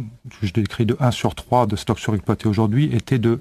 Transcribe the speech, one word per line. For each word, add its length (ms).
que 60
je 80
décris 320
de 140
un 100
sur 240
trois 320
de 100
stocks 220
surexploités 500
aujourd'hui, 480
était 220
de 240